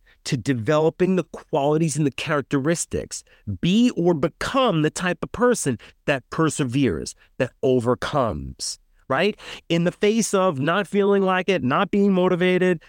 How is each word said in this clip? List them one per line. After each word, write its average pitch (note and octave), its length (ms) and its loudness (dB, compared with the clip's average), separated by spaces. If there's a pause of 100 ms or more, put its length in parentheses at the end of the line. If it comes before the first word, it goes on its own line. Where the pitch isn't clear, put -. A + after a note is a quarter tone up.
(240)
to C#3+ 140 -4
developing D3+ 800 0
the E3+ 80 -2
qualities D3+ 720 -2
and D3+ 100 2
the B2+ 40 0
characteristics. C#3+ 1120 -4 (340)
Be A3 380 2
or F3 160 2
become E3+ 720 0
the D#3 60 0
type F3+ 320 -4
of - 120 -10
person G3+ 460 0 (260)
that C#3 240 -2
perseveres, C3 840 0 (260)
that B2+ 120 -2 (100)
overcomes, A#2+ 1160 -2 (280)
right? F3 320 -2 (300)
In E3+ 140 2
the F3 80 2
face G#3+ 420 0
of F#3 260 2
not E3+ 280 0
feeling G3 360 2
like F#3 260 0
it, F3 140 0
not D#3+ 280 0
being G3+ 220 4
motivated, F3+ 760 2